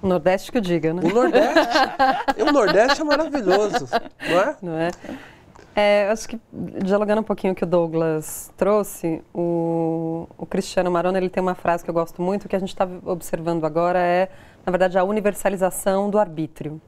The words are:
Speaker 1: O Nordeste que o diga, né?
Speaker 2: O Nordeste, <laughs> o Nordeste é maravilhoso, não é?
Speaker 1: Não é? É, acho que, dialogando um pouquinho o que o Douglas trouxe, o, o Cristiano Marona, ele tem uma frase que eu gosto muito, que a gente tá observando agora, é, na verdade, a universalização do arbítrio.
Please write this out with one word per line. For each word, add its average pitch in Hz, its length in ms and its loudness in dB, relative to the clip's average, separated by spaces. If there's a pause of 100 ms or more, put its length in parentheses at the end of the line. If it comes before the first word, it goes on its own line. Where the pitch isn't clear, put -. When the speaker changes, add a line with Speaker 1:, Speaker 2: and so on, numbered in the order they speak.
Speaker 1:
O 202 80 -4
Nordeste 180 420 0
que 262 80 0
o - 20 2
diga, 170 320 0
né? 175 80 -4
Speaker 2:
O 170 140 0
Nordeste, 285 480 4 (400)
<laughs> - 400 0
o 294 100 2
Nordeste 247 480 4
é 320 40 -2
maravilhoso, 269 840 0 (400)
não 170 120 4
é? 285 200 0
Speaker 1:
Não 170 160 -6
é? 165 140 -2 (880)
É, 208 340 4
acho - 180 -4
que, 226 120 -10 (120)
dialogando 202 680 0
um 214 40 -4
pouquinho 196 280 -2
o 180 40 -2
que - 60 -2
o 190 40 -2
Douglas 160 920 -2
trouxe, 190 680 0 (100)
o, 165 920 -2 (100)
o - 80 -10
Cristiano 180 460 -2
Marona, 180 280 0
ele 185 120 -2
tem 185 100 -4
uma 185 140 0
frase 175 300 -2
que - 40 -8
eu 170 60 -6
gosto 165 260 -2
muito, 196 280 -4
que - 80 -2
a - 20 0
gente 190 160 -6
tá 196 120 0 (180)
observando 165 600 -4
agora, 170 360 0
é, 180 280 2 (380)
na 185 60 -2
verdade, 185 260 2
a 180 60 4
universalização 196 1080 0
do 202 80 2
arbítrio. 156 680 -4